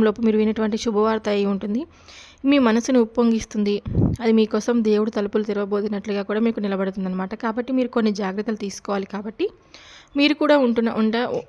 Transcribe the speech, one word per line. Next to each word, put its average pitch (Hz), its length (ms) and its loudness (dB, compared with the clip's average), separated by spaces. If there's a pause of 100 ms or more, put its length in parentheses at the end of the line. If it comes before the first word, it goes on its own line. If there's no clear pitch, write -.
లోపు 214 180 0
మీరు 220 160 2
వినేటువంటి 214 400 0
శుభవార్త 214 500 0
అయి 202 180 0
ఉంటుంది. 202 360 -2 (640)
మీ 277 140 4
మనసును 240 420 2
ఉప్పొంగిస్తుంది. 220 720 0 (460)
అది 226 120 2
మీకోసం 220 520 2
దేవుడు 214 260 2
తలుపులు 214 340 -2
తెరవబోతున్నట్లుగా 202 760 -4
కూడా 208 180 -2
మీకు 226 200 0
నిలబడుతుందన్నమాట. 190 760 -4
కాబట్టి 233 380 -6
మీరు 254 160 0
కొన్ని 226 240 0
జాగ్రత్తలు 208 480 -4
తీసుకోవాలి. 196 460 -6
కాబట్టి 214 400 -6 (680)
మీరు 285 180 4
కూడా 294 240 4
ఉంటున్న-, 233 360 2
ఉండ-, 220 340 0 (200)